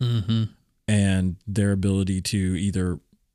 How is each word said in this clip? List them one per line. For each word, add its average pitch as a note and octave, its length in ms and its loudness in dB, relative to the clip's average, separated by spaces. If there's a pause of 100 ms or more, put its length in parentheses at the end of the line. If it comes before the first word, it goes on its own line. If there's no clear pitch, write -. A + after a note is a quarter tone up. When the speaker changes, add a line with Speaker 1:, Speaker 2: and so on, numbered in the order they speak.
Speaker 1:
Mm-hmm. A2+ 420 0 (440)
Speaker 2:
and F#2+ 480 2 (120)
their G2+ 240 0
ability F#2+ 500 0
to G#2 160 -4
either, F#2 600 0 (360)